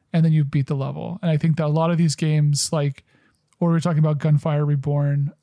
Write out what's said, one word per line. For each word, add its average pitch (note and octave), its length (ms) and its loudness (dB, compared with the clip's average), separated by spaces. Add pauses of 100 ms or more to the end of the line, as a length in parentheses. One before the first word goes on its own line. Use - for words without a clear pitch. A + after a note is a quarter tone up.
(120)
and E3 140 2
then D#3+ 60 4
you D#3 120 4
beat C#3 240 -2
the D3+ 80 -4
level. C#3 460 -8
And F3 80 -2
I D#3 80 2
think D#3 200 0
that D#3+ 80 -2
a - 20 -2
lot D#3+ 240 0
of E3+ 80 0
these D#3+ 160 2
games, D3+ 580 0
like, C#3+ 300 -2 (560)
or E3+ 100 2
we're E3 100 2
talking D#3 200 0
about D#3 200 2
Gunfire D3+ 460 0
Reborn, C#3+ 640 -2 (120)